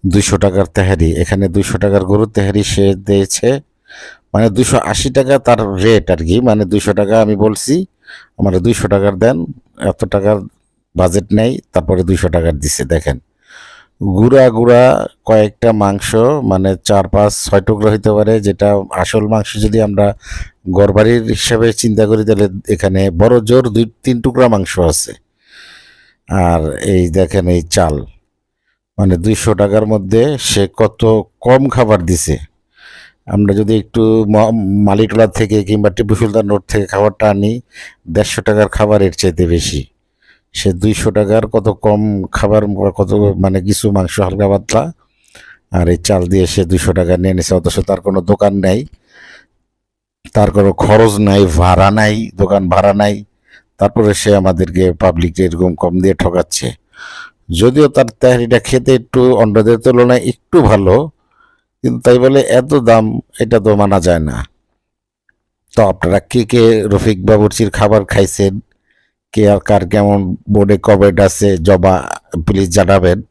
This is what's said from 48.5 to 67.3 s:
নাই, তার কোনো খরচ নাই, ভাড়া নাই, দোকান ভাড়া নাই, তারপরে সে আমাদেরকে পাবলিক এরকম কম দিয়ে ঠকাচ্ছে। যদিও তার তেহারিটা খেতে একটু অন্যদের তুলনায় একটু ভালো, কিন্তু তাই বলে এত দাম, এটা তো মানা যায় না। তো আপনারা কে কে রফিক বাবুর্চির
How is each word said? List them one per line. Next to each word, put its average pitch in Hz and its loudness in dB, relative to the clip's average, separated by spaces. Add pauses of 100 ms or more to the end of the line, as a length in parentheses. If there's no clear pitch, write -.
নাই, 98 0 (1600)
তার 104 2
কোনো 98 4 (120)
খরচ 107 4 (140)
নাই, 101 4 (180)
ভাড়া 92 4 (100)
নাই, 107 0 (260)
দোকান 98 0 (100)
ভাড়া 98 2
নাই, 104 0 (640)
তারপরে 104 0 (100)
সে 104 -2 (100)
আমাদেরকে 92 0 (180)
পাবলিক 85 0 (100)
এরকম 87 -2 (100)
কম 87 -2
দিয়ে 95 2
ঠকাচ্ছে। 87 -4 (920)
যদিও 131 4
তার 123 2 (120)
তেহারিটা 120 2 (100)
খেতে 131 0 (100)
একটু - -2 (220)
অন্যদের 110 2
তুলনায় 123 4
একটু - -2 (120)
ভালো, 98 4 (840)
কিন্তু 123 -4
তাই 123 6
বলে 135 4 (180)
এত 135 -2 (160)
দাম, 113 4 (380)
এটা 113 0
তো 107 2 (100)
মানা 101 2
যায় 85 2
না। 58 -8 (1400)
তো 117 0 (120)
আপনারা 92 -2 (120)
কে 123 0
কে 120 4 (300)
রফিক 101 0 (100)
বাবুর্চির 107 2